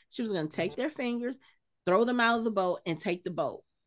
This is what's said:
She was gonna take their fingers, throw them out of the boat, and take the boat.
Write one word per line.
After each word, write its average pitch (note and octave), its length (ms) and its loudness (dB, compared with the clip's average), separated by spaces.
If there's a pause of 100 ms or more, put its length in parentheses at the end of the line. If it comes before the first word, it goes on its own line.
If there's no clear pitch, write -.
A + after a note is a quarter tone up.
(120)
She - 100 -6
was A3 100 -2
gonna D#3+ 180 -2
take E3+ 260 -4
their C4+ 160 -2
fingers, A#3+ 480 -4 (480)
throw F#3+ 160 6
them B3 160 2
out A#3 180 4
of A3+ 60 0
the A#3 80 0
boat, F#3 340 0
and E3 140 -2
take F3+ 240 -4
the F3+ 80 -6
boat. D3 320 -4 (240)